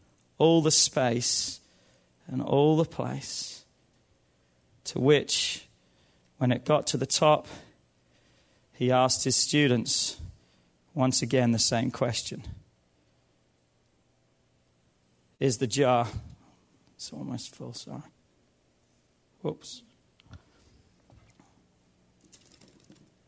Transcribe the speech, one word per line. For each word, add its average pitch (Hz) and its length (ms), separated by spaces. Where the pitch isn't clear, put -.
all 165 240
the 156 100
space - 880
and 127 140
all 147 340
the 160 80
place, - 800
to - 160
which, - 640
when 127 140
it 120 140
got 151 220
to - 100
the 135 80
top, 151 420
he 127 180
asked 127 320
his 131 120
students - 840
once 131 280
again 123 300
the 113 80
same 117 300
question. - 540
"Is 135 200
the 131 80
jar," 123 420
it's - 180
almost 139 420
full, 123 180
sorry. - 280
Whoops. - 420